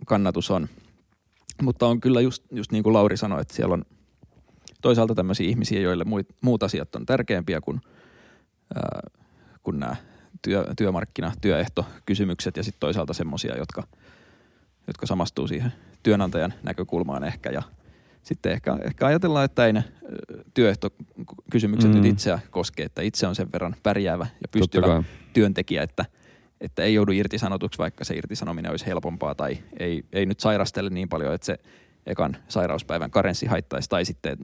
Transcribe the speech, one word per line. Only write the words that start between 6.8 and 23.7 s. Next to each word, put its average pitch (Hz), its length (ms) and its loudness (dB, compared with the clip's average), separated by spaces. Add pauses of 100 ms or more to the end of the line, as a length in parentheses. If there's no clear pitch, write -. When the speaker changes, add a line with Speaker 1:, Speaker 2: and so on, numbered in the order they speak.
Speaker 1:
on 58 100 -10
tärkeämpiä 87 560 0
kuin, - 200 -6 (960)
ää, - 260 -6 (600)
kuin 73 160 -2
nämä 62 160 -4 (460)
työ-, - 260 0 (100)
työmarkkina-, 92 540 -2 (100)
työehtokysymykset, 92 1160 -2
ja - 60 -4
sit 110 160 -8
toisaalta 78 340 -2
semmosia, 71 440 -6
jotka, - 260 -8 (1040)
jotka - 180 -8
samastuu 87 420 -2
siihen 123 260 -2 (300)
työnantajan 95 500 2 (100)
näkökulmaan 82 600 -4
ehkä, - 280 -6
ja 69 100 -4 (600)
sitten - 280 -4
ehkä, - 320 -2
ehkä - 240 -2
ajatellaan, 151 380 4
että 127 200 4
ei 110 80 6
ne, 107 100 2 (200)
ö, - 400 -14 (100)
työehtokysymykset 110 1400 2
Speaker 2:
Mm. 107 60 10
Speaker 1:
nyt 101 80 8
itseä 101 340 4 (120)
koske, 85 320 -4
että 73 180 -6
itse 104 260 0
on 90 80 -2
sen 92 160 -4
verran 87 320 -4